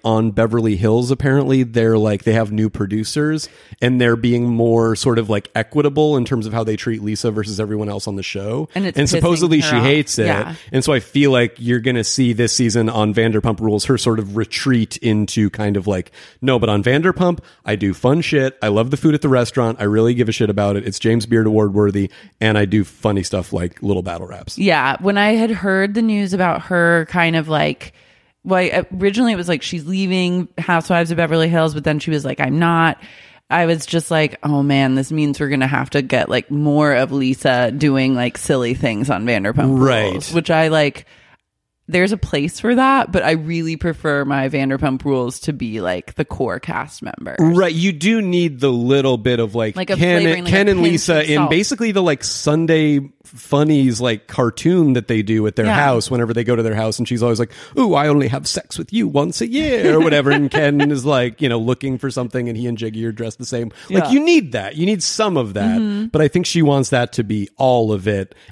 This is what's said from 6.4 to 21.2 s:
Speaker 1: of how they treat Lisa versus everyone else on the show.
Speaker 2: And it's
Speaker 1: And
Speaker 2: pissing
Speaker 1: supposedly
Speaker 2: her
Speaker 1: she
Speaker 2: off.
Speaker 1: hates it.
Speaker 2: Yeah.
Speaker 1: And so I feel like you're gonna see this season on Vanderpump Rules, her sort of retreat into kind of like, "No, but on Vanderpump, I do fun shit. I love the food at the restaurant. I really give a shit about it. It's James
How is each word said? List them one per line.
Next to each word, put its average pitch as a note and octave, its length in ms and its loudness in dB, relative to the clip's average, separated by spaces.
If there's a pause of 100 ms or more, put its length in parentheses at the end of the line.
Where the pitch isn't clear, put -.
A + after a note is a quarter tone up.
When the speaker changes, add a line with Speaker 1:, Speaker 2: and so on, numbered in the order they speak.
Speaker 1:
of G#2+ 60 -10
how A2+ 120 -2
they G#2+ 120 -2
treat A2 260 -6
Lisa G#2+ 280 -4
versus G#2 300 -4
everyone G#2+ 280 -4
else G2+ 200 -8
on G2 80 -6
the G2 60 -8
show. G#2+ 520 -8
Speaker 2:
And F#3+ 100 -2
it's F3+ 140 -6
Speaker 1:
And C#3+ 100 2
Speaker 2:
pissing - 40 0
Speaker 1:
supposedly E3 480 2
Speaker 2:
her - 100 0
Speaker 1:
she B2+ 60 2
Speaker 2:
off. A#2 80 2
Speaker 1:
hates C#3 340 2
it. A2 80 2
Speaker 2:
Yeah. C#3+ 300 -2 (160)
Speaker 1:
And C3 120 0
so D3+ 80 2
I B2+ 80 2
feel C#3+ 300 2
like A#2+ 280 2
you're A#2+ 220 0
gonna A#2+ 240 0
see A#2+ 280 0
this A2+ 200 0
season A#2 380 2
on G#2+ 240 0
Vanderpump A2+ 460 0
Rules, G#2+ 260 0
her C3 100 2
sort A2+ 220 0
of G2+ 180 -6
retreat A2+ 640 -2
into G#2+ 520 0
kind G#2 260 -2
of F#2+ 100 -4
like, F#2 240 -4 (320)
"No, B2+ 160 2
but A2 100 0
on G#2 140 2
Vanderpump, E3+ 560 2 (260)
I G#2+ 120 -2
do G2 180 0
fun C#3 280 2
shit. C3+ 380 -2
I G#2+ 80 -2
love A2 220 0
the C#3+ 60 -4
food D#3 180 2
at D3 80 -2
the D3+ 60 0
restaurant. B2 520 0
I G#2+ 40 -2
really A2 300 2
give A#2+ 140 0
a A2 40 0
shit G#2+ 180 0
about G2+ 260 0
it. G2+ 100 -4
It's G2 120 -6
James A2+ 280 0